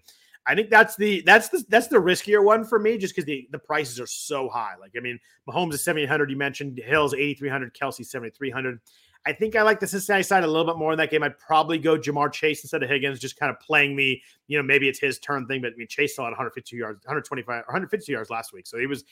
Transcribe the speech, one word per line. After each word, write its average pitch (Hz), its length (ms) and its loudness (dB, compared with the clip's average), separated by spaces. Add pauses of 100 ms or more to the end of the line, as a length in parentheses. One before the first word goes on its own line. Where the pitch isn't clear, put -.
(480)
I 131 60 2
think 214 160 0
that's 220 260 6
the, 196 260 0
that's 208 280 6
the, 320 200 -4
that's 220 180 4
the 277 100 6
riskier 196 460 4
one 220 200 6
for 220 140 2
me, 214 220 0
just 190 160 -4
'cause 165 100 -4
the, 139 260 -6
the 147 60 -8
prices 139 420 -4
are 120 60 -8
so 135 420 -6
high. 110 320 -6
Like, 98 160 -20
I 117 40 -8
mean, 120 200 -8 (300)
Mahomes 160 240 -2
is 139 100 -4
seventy-eight 156 240 0
hundred, 147 220 0
you 135 80 -6
mentioned, 139 480 -6
Hill's 143 280 2
eighty-three 139 360 -4
hundred, 131 240 -6
Kelce 127 320 -8
seventy-three 120 460 -10
hundred. 127 280 -6 (480)
I 151 60 0
think 220 220 -2
I 220 80 4
like 214 160 4
the 196 80 -4
Cincinnati 196 340 0
side 185 220 2
a 165 40 2
little 160 180 2
bit 165 120 -2
more 156 140 0
in 160 80 0
that 156 100 0
game. 156 140 0
I'd 143 160 -2
probably 160 400 2
go 160 180 4
Ja'Marr 147 340 0
Chase 151 320 -2
instead 143 200 -4
of 123 60 -2
Higgins, 139 300 -2
just - 200 -10
kind 143 100 -2
of 120 100 -8
playing 143 360 2
the, 135 260 0 (260)
you 143 80 -4
know, 147 80 2
maybe 135 240 4
it's 131 120 -2
his 135 180 0
turn 135 300 -6
thing, 135 140 -4
but, 117 120 -6
I - 20 -20
mean, 117 120 -14
Chase 143 260 -2
still 131 120 -6
had 117 80 -6
a - 20 -12
hundred 131 160 -6
fifty 120 260 -16
yards, 107 280 -10
a - 20 -20
hundred 143 180 -6
twenty-five, 120 420 -8
a - 40 -12
hundred 180 180 -6
fifty 180 220 -6
yards 110 180 -6
last 113 240 -10
week. 92 140 -20
So 113 100 -12
he 123 80 -2
was, 139 260 -6